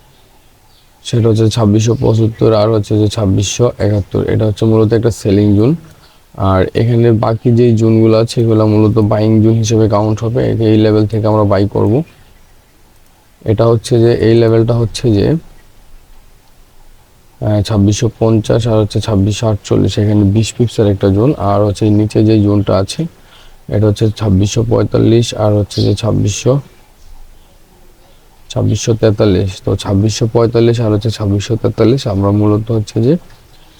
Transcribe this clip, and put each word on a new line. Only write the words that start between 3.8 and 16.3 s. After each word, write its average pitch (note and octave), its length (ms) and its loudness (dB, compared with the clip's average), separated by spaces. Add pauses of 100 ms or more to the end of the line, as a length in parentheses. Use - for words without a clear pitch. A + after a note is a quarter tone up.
এটা G#2+ 160 0
হচ্ছে A2 200 -2
মূলত A2 280 2
একটা A2+ 180 0
সেলিং G#2 440 0
জোন। A#2 200 2 (640)
আর F#2+ 360 0
এখানে A#2 380 2
বাকি A2+ 400 0
যেই A#2 240 4
জোনগুলো A2+ 420 2
আছে, A#2 240 -2
এগুলো A2 240 2
মূলত G#2+ 320 2
বাইং A2 460 2
জোন A2+ 100 4
হিসেবে A2 360 0
কাউন্ট G#2+ 340 -2
হবে। A#2 280 -2
এই A2 260 2
লেভেল G#2+ 300 2
থেকে G#2+ 200 -4
আমরা G#2+ 160 0
বাই G2+ 240 0
করব। G#2+ 360 -2 (1400)
এটা A2+ 200 0
হচ্ছে A#2 340 0
যে, A#2 140 4
এই A2+ 220 2
লেভেলটা A2+ 380 2
হচ্ছে A#2 400 -2
যে, G2+ 160 0
আহ, - 2250 -10